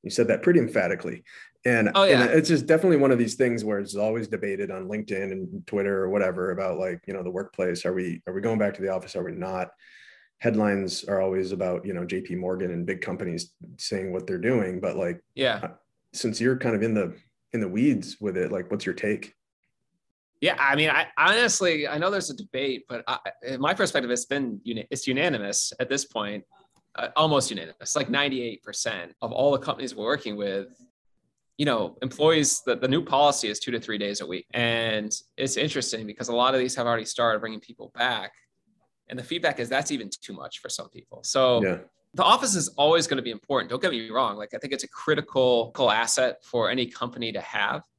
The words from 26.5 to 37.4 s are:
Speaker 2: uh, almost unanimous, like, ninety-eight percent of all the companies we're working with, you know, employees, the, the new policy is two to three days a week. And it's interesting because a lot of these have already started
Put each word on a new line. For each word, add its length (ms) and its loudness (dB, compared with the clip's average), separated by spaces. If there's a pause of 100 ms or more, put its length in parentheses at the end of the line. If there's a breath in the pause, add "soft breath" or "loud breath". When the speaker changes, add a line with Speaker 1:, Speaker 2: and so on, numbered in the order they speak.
Speaker 2:
uh, 220 -6
almost 340 4
unanimous, 440 -8
like, 140 0
ninety-eight 540 -2
percent 580 -6
of 100 -6
all 220 4
the 60 2
companies 360 -6
we're 120 -6
working 300 -2
with, 320 -4 (880)
you 100 0
know, 340 -2
employees, 640 2
the, 100 2
the 140 -2
new 160 2
policy 440 4
is 120 -6
two 100 -6
to 80 -2
three 200 -6
days 240 -4
a 40 -8
week. 280 -8
And 600 0 (220)
it's 220 -2
interesting 480 -2
because 220 -10
a 60 -2
lot 200 4
of 60 4
these 160 -2
have 100 -2
already 180 0
started 360 0